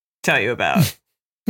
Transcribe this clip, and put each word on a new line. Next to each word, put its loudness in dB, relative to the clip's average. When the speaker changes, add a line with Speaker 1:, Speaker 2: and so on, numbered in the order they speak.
Speaker 1:
tell 2
you -2
about. 0
Speaker 2:
<laughs> -20